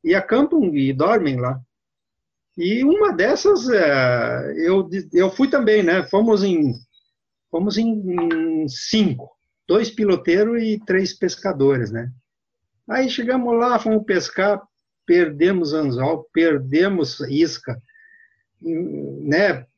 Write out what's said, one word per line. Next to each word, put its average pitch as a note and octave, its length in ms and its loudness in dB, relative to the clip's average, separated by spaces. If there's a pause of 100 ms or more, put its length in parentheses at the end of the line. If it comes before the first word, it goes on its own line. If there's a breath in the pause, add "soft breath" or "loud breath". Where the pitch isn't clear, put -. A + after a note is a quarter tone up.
E E3+ 120 2
acampam A3+ 600 0
e C3+ 160 0
dormem D#3 480 0
lá. B2+ 220 -4 (960)
E G3+ 260 -2
uma G4 300 2
dessas, C4 560 2
é, C3 880 0
eu, F3 320 0 (240)
eu F#3 160 4
fui C4 220 0
também, G#3+ 320 4
né? F3 180 2
Fomos G#3 420 2
em, D#3 300 0 (800)
fomos F#3+ 260 -2
em, A3+ 140 0 (720)
em D3 40 -4
cinco. D3 640 -2 (380)
Dois A3 240 0
piloteiros G#3 720 0
e G#3+ 200 -2
três F#3 320 0
pescadores, C#3 760 0
né? A#2 200 -8 (760)
Aí C4 180 0
chegamos A#3+ 480 -2
lá, A#3+ 220 0
fomos A3 260 0
pescar, G3 560 -2 (460)
perdemos E3+ 680 2
anzol, D3 580 -2
perdemos D#3+ 840 0 (100)
isca, C#3+ 500 -2 (840 soft breath)
né? D3 1000 -4 (140)